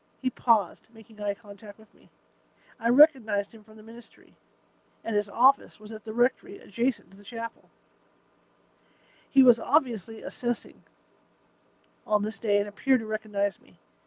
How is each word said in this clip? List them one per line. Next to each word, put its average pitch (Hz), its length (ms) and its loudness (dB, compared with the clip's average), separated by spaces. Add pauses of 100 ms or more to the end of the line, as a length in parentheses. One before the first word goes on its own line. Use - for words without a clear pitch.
(220)
he 254 80 -2
paused, - 640 0
making 220 260 -18
eye 208 140 -2
contact 202 460 -14
with 214 160 -20
me. - 140 -20 (680)
I 226 100 0
recognized 226 640 4
him 214 100 -16
from 220 140 -20
the 214 60 -16
ministry, - 500 -16 (720)
and 226 120 -2
his 208 140 0
office 214 500 0
was 214 120 -14
at 214 140 -12
the 220 80 -8
rectory 233 460 -2
adjacent 233 520 -4
to 196 60 -18
the 208 60 -20
chapel. 226 460 -12 (1600)
He 269 120 4
was 240 180 6
obviously 240 600 -2
assessing - 600 -4 (1200)
on 208 160 2
this 214 160 -4
day 202 220 2
and 208 80 -2
appeared 254 320 0
to 220 80 -8
recognize 208 520 -2
me, - 200 -20 (280)